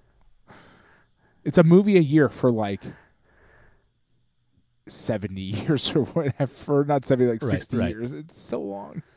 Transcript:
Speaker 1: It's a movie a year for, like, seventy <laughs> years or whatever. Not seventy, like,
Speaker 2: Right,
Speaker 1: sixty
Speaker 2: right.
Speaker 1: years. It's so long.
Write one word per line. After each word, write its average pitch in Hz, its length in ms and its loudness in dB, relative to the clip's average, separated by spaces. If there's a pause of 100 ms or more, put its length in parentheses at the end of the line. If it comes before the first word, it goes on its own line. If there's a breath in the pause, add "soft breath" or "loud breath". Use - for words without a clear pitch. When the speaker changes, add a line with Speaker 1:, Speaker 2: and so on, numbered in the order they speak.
(1400 soft breath)
Speaker 1:
It's 156 140 2
a 180 40 10
movie 185 360 6
a - 20 8
year 147 300 4
for, - 180 0
like, 107 320 -2 (2000 soft breath)
seventy 98 540 -6
<laughs> - 0 -
years 104 520 -2
or 139 100 0
whatever. 143 800 -2
Not 143 200 0
seventy, 123 260 2
like, 113 120 -4
Speaker 2:
Right, 123 80 -2
Speaker 1:
sixty - 260 -4
Speaker 2:
right. 90 140 0
Speaker 1:
years. 117 240 -8
It's 151 240 -18
so - 220 -8
long. 101 420 -12 (140)